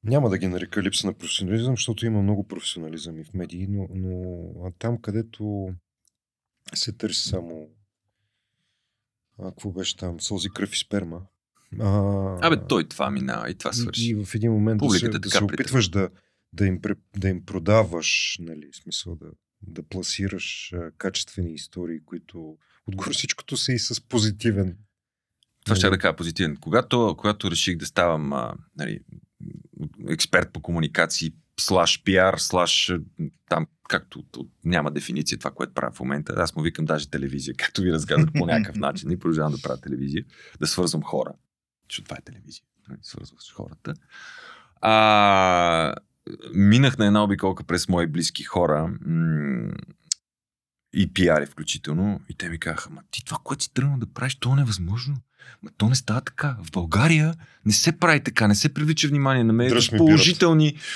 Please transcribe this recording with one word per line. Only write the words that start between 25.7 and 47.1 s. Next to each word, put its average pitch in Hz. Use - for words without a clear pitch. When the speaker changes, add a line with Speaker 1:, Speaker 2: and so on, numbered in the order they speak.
Speaker 2:
ще 95
Speaker 1:
нали. 92
Speaker 2:
да -
кажа, 82
позитивен. 82
Когато, 113
когато 104
реших 85
да 78
ставам, 80
а, 58
нали, 57
експерт 85
по -
комуникации, 82
слаш 87
пиар, 95
слаш, -
а, 87
там, 82
както -
от, -
от, 65
няма 80
дефиниция 73
това, 67
което -
правя 65
в -
момента. 69
Аз 82
му 78
викам 80
даже 76
телевизия, 69
<laughs> -
както -
ви 90
разказах 78
по 90
някакъв 76
Speaker 1:
<laughs> -
Speaker 2:
начин. 71
И 90
продължавам 78
да 67
правя 67
телевизия, 69
да 76
свързвам 82
хора. -
Защото -
това -
е -
телевизия. -
Нали, -
свързваш -
хората. -
А, 95
минах 113
на 107
една 104